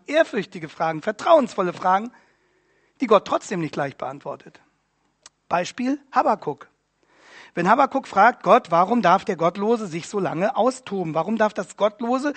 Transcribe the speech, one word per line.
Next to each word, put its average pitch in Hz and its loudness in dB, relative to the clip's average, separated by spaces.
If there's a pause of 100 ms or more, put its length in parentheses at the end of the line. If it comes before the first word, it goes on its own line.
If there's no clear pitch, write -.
ehrfürchtige 226 -2
Fragen, 160 -6
vertrauensvolle 220 0
Fragen, 196 -2 (880)
die 262 0
Gott 202 4
trotzdem 214 -4
nicht 151 -6
gleich 139 -6
beantwortet. 139 -14 (880)
Beispiel 247 -2 (120)
Habakuk. 240 -2 (880)
Wenn 175 0
Habakuk 202 2
fragt, 220 4
„Gott, 180 4
warum 190 2
darf 180 4
der 190 -4
Gottlose 202 0
sich 165 -8
so 208 -6
lange 170 -2
austoben? 202 -2
Warum 170 -2
darf 214 0
das - -10
Gottlose 240 -2